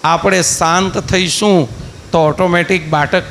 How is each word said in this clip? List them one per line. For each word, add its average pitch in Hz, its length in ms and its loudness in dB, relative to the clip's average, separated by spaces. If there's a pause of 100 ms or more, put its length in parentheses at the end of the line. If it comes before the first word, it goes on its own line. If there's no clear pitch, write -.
આપણે 175 400 2
શાંત 180 500 0 (140)
થઈશું 185 600 2 (440)
તો 170 140 2
ઓટોમેટિક 175 640 0
બાળક 156 420 0